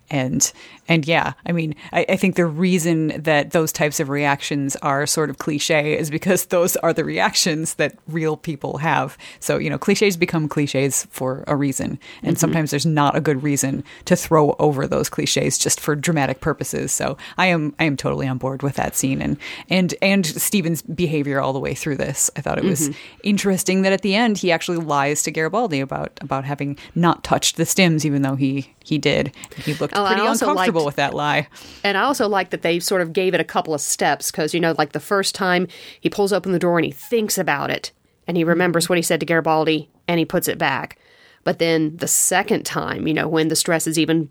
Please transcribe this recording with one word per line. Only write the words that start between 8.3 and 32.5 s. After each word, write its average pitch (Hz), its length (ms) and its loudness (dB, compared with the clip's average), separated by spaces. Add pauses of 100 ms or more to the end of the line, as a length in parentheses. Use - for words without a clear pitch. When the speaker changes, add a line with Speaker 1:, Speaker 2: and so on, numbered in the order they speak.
Speaker 1:
people 143 440 -6
have. 143 380 0 (220)
So, 147 180 0
you 156 120 -2
know, 143 80 -2
cliches 202 400 2
become 165 320 0
cliches 139 640 0
for 131 360 -6
a 151 80 0
reason. 143 440 -2 (240)
And - 120 2
Speaker 2:
Mm-hmm. - 40 -2
Speaker 1:
sometimes 160 320 0
there's 147 140 0
not 151 300 4
a 160 60 0
good 143 220 0
reason 143 400 -2 (220)
to 180 100 4
throw 156 440 4
over 143 280 2
those 139 220 0
cliches 143 480 0
just - 220 0
for 151 160 -2
dramatic 139 460 0
purposes. 143 500 -4
So 135 260 -4 (200)
I 180 100 4
am, 156 320 0
I - 60 2
am 143 120 0
totally 139 300 -2
on 131 120 -2
board 131 240 -4
with 131 120 0
that - 200 -4
scene 139 260 0
and, 147 160 -2 (320)
and, 180 320 2
and 196 240 4
Steven's 160 560 -2
behavior 147 580 -2
all 135 140 0
the 135 60 -2
way 143 160 -2
through 139 220 -4
this. 135 380 -2
I 147 60 -8
thought - 160 -2
it - 60 -2
was 156 260 0
Speaker 2:
Mm-hmm. 151 40 -6 (300)
Speaker 1:
interesting 190 600 2
that 190 100 4
at 190 80 0
the 196 140 0
end 214 240 2
he 180 120 2
actually 165 260 0
lies 147 460 0
to 165 80 -4
Garibaldi 160 480 -2
about, 147 420 -6
about 135 240 -4
having 143 320 -6 (160)
not 165 300 2
touched - 340 0
the 165 60 2
stims, 160 420 2
even 143 160 2
though 135 140 0
he, 135 380 -2 (100)
he 156 140 -2
did. 139 360 0 (240)
He - 180 -4
looked 147 220 -4
Speaker 2:
Oh, 202 60 0
I 190 100 2
Speaker 1:
pretty 202 140 2
Speaker 2:
also 226 220 0
Speaker 1:
uncomfortable 185 320 2
Speaker 2:
liked 147 40 2
Speaker 1:
with 143 120 -4
that 139 160 0
lie. 147 340 0 (360)
Speaker 2:
And 202 140 2
I 196 40 2
also 254 260 2
like 196 240 0